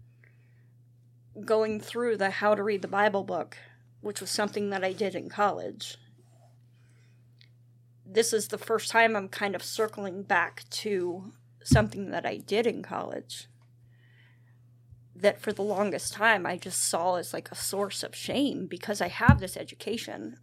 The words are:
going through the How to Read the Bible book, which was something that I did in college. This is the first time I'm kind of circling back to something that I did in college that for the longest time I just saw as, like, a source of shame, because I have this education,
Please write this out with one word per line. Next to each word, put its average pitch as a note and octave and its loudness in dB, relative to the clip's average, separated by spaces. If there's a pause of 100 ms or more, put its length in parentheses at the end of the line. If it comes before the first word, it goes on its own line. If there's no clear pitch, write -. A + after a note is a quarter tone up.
(1500)
going A3 4
through A#3 -2
the F#3+ 2
How G#3 4
to G3+ -2
Read G#3 0
the G3+ -6
Bible G3 4
book, F3+ -6 (440)
which G#3 -6
was F#3 -10
something G#3 0
that F#3+ -2
I F#3+ 2
did F#3 -2
in - -8
college. - -2 (2000)
This A3 2
is G#3+ 0
the G#3 -6
first A3 -2
time A3+ 6
I'm F#3+ -4
kind G3+ -2
of F3 -4
circling G3+ -4
back F3 0
to F#3 -2 (320)
something G#3+ 2
that - -4
I - -4
did A3+ 0
in G3 -2
college - -8 (1700)
that G3 2
for G#3+ -4
the G3+ -6
longest G3+ -2
time G#3 4
I F3 -2
just - -4
saw F3+ 2
as, E3 -4
like, E3 -8
a - -14
source - -4
of - -8
shame, - -2
because G#3 -6
I F3+ 2
have - 6
this F#3 -6
education, - -8